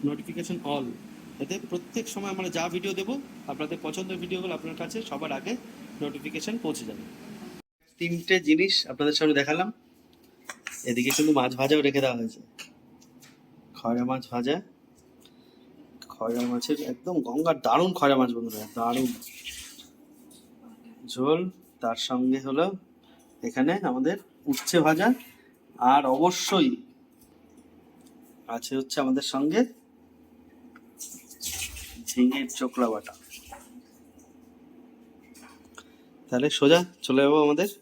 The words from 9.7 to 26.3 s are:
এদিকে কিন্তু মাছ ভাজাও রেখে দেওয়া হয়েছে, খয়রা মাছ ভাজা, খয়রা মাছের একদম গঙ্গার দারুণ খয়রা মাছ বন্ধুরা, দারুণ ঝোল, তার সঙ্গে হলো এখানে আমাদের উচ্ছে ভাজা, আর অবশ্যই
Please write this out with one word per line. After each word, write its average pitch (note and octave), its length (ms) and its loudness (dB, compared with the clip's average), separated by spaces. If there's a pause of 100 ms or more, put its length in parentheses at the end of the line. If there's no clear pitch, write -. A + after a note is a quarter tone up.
এদিকে B2 280 0
কিন্তু D3+ 220 4
মাছ B2+ 200 2
ভাজাও C#3+ 280 4
রেখে C#3 160 4
দেওয়া B2 160 0
হয়েছে, A2+ 200 -6 (1400)
খয়রা A#2+ 320 0
মাছ C3 140 -4 (100)
ভাজা, B2 220 0 (1600)
খয়রা A#2 380 -2
মাছের B2 260 -2 (140)
একদম F3 240 -6 (120)
গঙ্গার D3+ 380 2
দারুণ D#3 340 4
খয়রা C#3 220 6
মাছ B2 160 2
বন্ধুরা, G#2+ 280 -8 (140)
দারুণ A#2+ 300 0 (2000)
ঝোল, D3 280 2 (420)
তার A2+ 160 -2 (100)
সঙ্গে B2+ 380 2
হলো C#3+ 180 2 (840)
এখানে C3+ 260 2 (160)
আমাদের C3+ 280 0 (340)
উচ্ছে - 340 0
ভাজা, D#3+ 220 4 (840)
আর C#3+ 80 8 (140)
অবশ্যই E3+ 540 4 (1900)